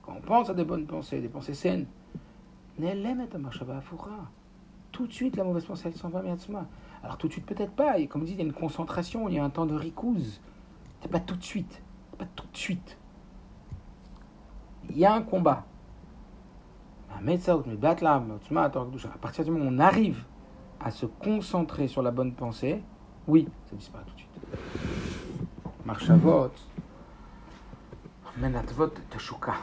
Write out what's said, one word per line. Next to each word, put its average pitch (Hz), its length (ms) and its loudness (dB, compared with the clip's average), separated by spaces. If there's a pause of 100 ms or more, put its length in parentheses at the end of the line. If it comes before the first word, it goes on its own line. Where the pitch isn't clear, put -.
Quand - 160 -12
on - 20 -12
pense 220 300 4
à 185 40 0
des 175 100 2
bonnes 160 220 -2
pensées, 143 340 -6
des 117 100 -4
pensées 143 240 -8
saines, 180 320 0 (920)
nelemet 202 560 -2
hamachshava 131 440 -8
hafucha. 165 320 -12 (840)
Tout 247 140 -4
de 233 60 -10
suite, 247 240 -2
la 190 80 0
mauvaise 175 200 0
pensée, 185 240 -8
elle 165 80 -6
s'en - 140 -8
va, 185 120 -4
miatzma. 180 440 -6 (360)
Alors - 140 -10
tout 156 120 -2
de - 40 -2
suite, - 140 -10
peut-être 202 260 -2
pas. 262 260 6
Et 147 80 4
comme 147 180 -2
dit, 170 80 -6
il 185 60 -6
y 180 40 0
a - 20 2
une 151 80 0
concentration, 175 760 -2
il 175 40 0
y 156 40 2
a 143 60 2
un 139 60 2
temps 165 160 0
de 151 80 2
rikouz. 165 680 -2 (580)
C'est - 100 -8
pas 175 100 2
tout 180 160 -6
de 180 60 -6
suite. - 400 -6 (280)
C'est - 80 -18
pas 185 80 -8 (100)
tout - 160 -14
de - 40 -16
suite. - 420 -6 (1900)
Il 139 80 -2
y 180 80 10
a 214 80 10
un 220 80 4
combat. 165 420 4 (1500)
À - 80 -10 (2000)
partir 131 260 -4
du 156 60 0
moment 156 140 2
où 131 40 2
on 127 100 2
arrive 185 440 6 (580)
à 117 100 -2
se - 160 -6
concentrer 180 840 0
sur 131 140 0
la 123 80 4
bonne 123 240 0
pensée, 131 480 -2 (440)
oui, 156 220 8 (160)
ça - 100 -14
disparaît - 300 -14
tout - 80 -16
de - 60 -18
suite. - 120 -20 (1600)
Marchavot, 156 680 8 (1900)
menatvot 127 560 0 (160)
teshuka. - 520 -6